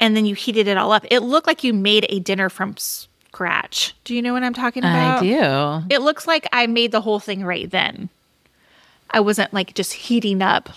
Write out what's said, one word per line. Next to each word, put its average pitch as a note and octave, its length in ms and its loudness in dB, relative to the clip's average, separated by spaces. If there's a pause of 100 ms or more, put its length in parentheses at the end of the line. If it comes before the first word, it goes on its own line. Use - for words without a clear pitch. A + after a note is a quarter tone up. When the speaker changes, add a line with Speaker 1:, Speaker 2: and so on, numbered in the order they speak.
Speaker 1:
and A3 160 4
then G#3+ 100 4
you G3+ 80 0
heated G#3+ 340 0
it G3+ 80 2
all G3+ 160 2
up. G#3 180 4
It B3 100 4
looked C4 260 0
like D#4+ 180 0
you B3 80 2
made G#3 360 2
a G3 100 -2
dinner F#3+ 320 -2
from G3+ 260 -8
scratch. - 1200 -6 (100)
Do - 100 -8
you A#3+ 80 0
know B3 100 -2
what B3+ 100 -2
I'm B3 120 -2
talking B3 300 -2
Speaker 2:
I B3+ 340 2
Speaker 1:
about? D#3+ 680 2
Speaker 2:
do. C#4 60 2
Speaker 1:
It C4 60 4
looks D4 260 -2
like D#4+ 260 0
I A#3+ 140 2
made A#3 240 0
the G#3+ 100 2
whole G#3 200 -2
thing G3 240 -8
right F3 260 -4
then. F3+ 380 -2 (1040)
I A3 80 2
wasn't, G#3 340 0
like, F#3+ 200 -4
just F#3+ 180 -4
heating G#3 500 0
up, - 340 0